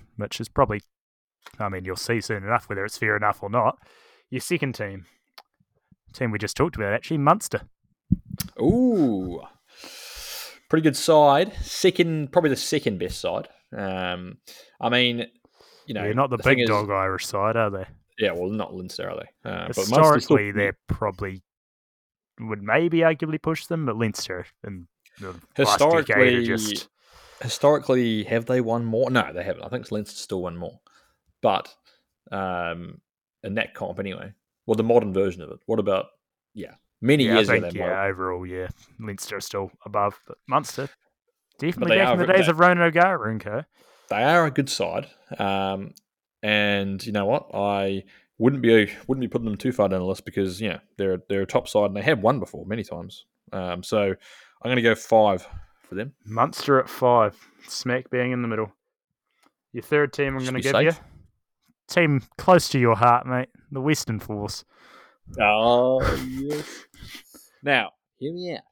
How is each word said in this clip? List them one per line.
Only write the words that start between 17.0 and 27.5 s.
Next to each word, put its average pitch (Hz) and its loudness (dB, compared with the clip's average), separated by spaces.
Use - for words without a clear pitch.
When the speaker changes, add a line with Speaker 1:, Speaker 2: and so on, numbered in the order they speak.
Speaker 1:
side, 104 -2
are 110 0
they? 95 -8
Speaker 2:
Yeah, 101 0
well, 90 -4
not 104 -6
Leinster, 92 -10
are - -10
they? - -14
Uh, 87 -8
but - -8
Munster's 98 -2
still 135 4
Speaker 1:
Historically, 104 0
they're 101 -2
probably 95 -6
would 107 -8
maybe 160 0
arguably 160 0
push 160 -6
them, 160 -4
but 113 -2
Leinster 101 -4
in 92 -14
the 98 -12
last 90 -14
decade - 0
are 143 2
Speaker 2:
Historically, 120 2
Speaker 1:
just 107 -4
Speaker 2:
historically, 127 2